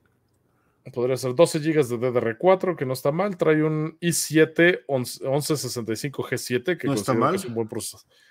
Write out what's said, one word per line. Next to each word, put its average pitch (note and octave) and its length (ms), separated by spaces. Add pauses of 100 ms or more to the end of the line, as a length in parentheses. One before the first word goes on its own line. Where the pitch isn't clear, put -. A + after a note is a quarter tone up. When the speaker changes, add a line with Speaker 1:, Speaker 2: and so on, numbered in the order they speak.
(920)
Speaker 1:
Podría B2+ 240
ser B2 200
doce E3 240
gigas D3 280
de A#2+ 80
D B2 140
D A#2+ 80
R A2+ 180
cuatro, F#3 380
que D3 100
no B2+ 80
está C#3+ 200
mal. F#3 240
Trae D#3 260
un D#3 380
i E3+ 120
siete D#3+ 760
once, B2+ 360
once C#3+ 320
sesenta A#2 360
y G#2+ 40
cinco C#3 280
G B2+ 120
siete, B2 400
que - 120
Speaker 2:
No C#3 60
está G#2+ 180
Speaker 1:
creo A2+ 80
Speaker 2:
mal. C3+ 140
Speaker 1:
que - 20
es F#3+ 80
un A#2 100
buen A2+ 140
proces-, - 360 (260)